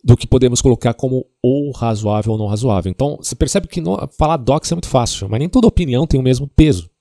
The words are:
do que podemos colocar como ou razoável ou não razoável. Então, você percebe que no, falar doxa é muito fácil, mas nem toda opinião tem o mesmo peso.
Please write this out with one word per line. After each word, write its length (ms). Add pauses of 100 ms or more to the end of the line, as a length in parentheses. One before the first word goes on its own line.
do 120
que 100
podemos 340
colocar 340
como 320 (140)
ou 300
razoável 600
ou 60
não 80
razoável. 440
Então, 280
você 180
percebe 320
que 120
no, 160 (220)
falar 180
doxa 380
é 20
muito 120
fácil, 400
mas 100
nem 100
toda 200
opinião 380
tem 120
o 40
mesmo 260
peso. 420 (100)